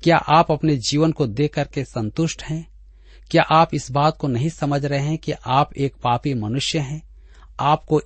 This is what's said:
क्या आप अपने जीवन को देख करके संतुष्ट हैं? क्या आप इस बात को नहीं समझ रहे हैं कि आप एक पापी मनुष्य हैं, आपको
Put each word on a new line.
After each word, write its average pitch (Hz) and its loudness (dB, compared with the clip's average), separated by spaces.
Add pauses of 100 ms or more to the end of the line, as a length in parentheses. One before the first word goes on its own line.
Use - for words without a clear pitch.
क्या 165 4
आप 160 4
अपने 151 0
जीवन 151 0
को 147 -2
देख 135 -2
करके 143 -4
संतुष्ट 120 -4
हैं? 160 -8 (640)
क्या 160 4
आप 160 4
इस 139 -6
बात 143 2
को 151 -4
नहीं 131 -2
समझ 143 -2
रहे 143 -2
हैं 151 -2
कि - -6
आप 143 0
एक 139 -4
पापी 123 0
मनुष्य 123 -4
हैं, 147 -8 (560)
आपको 151 0